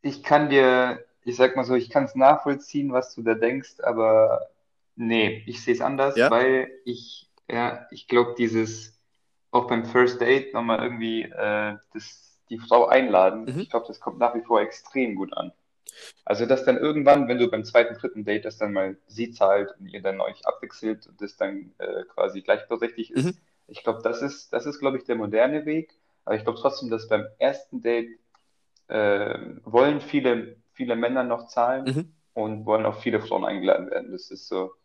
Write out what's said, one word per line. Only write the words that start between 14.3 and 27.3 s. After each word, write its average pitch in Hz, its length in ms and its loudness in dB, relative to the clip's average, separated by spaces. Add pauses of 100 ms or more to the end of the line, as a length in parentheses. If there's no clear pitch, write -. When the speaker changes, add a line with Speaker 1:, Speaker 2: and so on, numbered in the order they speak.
Speaker 1:
wie 113 80 -4
vor 113 180 2
extrem 110 560 -4
gut 95 200 -8
an. 90 160 -8 (720)
Also, 104 220 -2
dass 131 180 2
dann 127 140 4
irgendwann, 143 500 4
wenn 120 100 -2
du 120 120 2
beim 107 140 -4
zweiten, 117 300 2
dritten 107 300 -10
Date, 104 200 -2
dass 107 140 -8
dann 104 140 -4
mal 95 240 -4 (120)
sie 117 240 -8
zahlt 98 480 2
und 95 80 -18
ihr 101 120 -14
dann 98 200 -4
euch - 260 -6
abwechselt - 600 -8
und - 120 -20
das 101 160 -12
dann, 98 420 -6
äh, 98 260 -8
quasi 95 380 -4
gleichberechtigt 117 680 -4
ist, 135 140 -2
Speaker 2:
Mhm. 175 120 -4 (300)
Speaker 1:
ich - 160 -20
glaub, 110 200 -4
das 120 200 -2
ist, - 300 -10
das 120 120 -4
ist, 143 140 -10
glaub 135 160 -2
ich, 127 100 -8
der 120 120 -4
moderne 117 500 0
Weg. 156 260 -6 (320)
Aber 110 120 -2
ich 110 80 -8
glaub 113 120 -4
trotzdem, 131 340 -4
dass 110 180 -6
beim 104 180 0 (120)